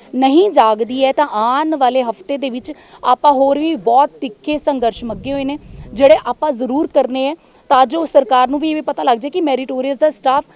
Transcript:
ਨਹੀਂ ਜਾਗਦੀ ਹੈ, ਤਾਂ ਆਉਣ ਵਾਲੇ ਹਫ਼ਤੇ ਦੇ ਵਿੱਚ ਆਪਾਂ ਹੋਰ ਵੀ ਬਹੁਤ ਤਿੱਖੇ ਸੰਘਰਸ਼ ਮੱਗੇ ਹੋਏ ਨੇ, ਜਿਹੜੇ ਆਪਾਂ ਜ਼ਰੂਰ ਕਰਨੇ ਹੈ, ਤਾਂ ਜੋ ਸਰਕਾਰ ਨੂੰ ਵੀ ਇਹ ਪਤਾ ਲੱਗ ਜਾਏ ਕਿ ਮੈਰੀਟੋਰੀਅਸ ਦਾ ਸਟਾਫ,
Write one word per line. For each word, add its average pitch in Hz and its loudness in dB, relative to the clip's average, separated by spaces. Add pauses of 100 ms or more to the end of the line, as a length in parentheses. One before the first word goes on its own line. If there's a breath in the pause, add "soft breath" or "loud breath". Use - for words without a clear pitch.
(140 loud breath)
ਨਹੀਂ 277 4
ਜਾਗਦੀ 233 2
ਹੈ, 262 2
ਤਾਂ 294 0
ਆਉਣ 262 -2
ਵਾਲੇ 254 0
ਹਫ਼ਤੇ 240 -6
ਦੇ 262 -6
ਵਿੱਚ 254 -12 (320 loud breath)
ਆਪਾਂ 254 2
ਹੋਰ 277 2
ਵੀ 320 -2
ਬਹੁਤ 240 2 (100)
ਤਿੱਖੇ - -6
ਸੰਘਰਸ਼ 240 -2
ਮੱਗੇ 226 -8
ਹੋਏ 277 -4
ਨੇ, 285 -6 (340 loud breath)
ਜਿਹੜੇ 277 6 (100)
ਆਪਾਂ 311 -2
ਜ਼ਰੂਰ 254 -2
ਕਰਨੇ 262 0
ਹੈ, 294 -2 (340 soft breath)
ਤਾਂ 254 6
ਜੋ 320 -4
ਸਰਕਾਰ 269 2
ਨੂੰ 277 -2
ਵੀ 311 -2
ਇਹ 302 -4
ਪਤਾ 311 -6
ਲੱਗ 254 2
ਜਾਏ 269 -8
ਕਿ 370 -4
ਮੈਰੀਟੋਰੀਅਸ 262 -4
ਦਾ 311 2
ਸਟਾਫ, 269 -2 (100)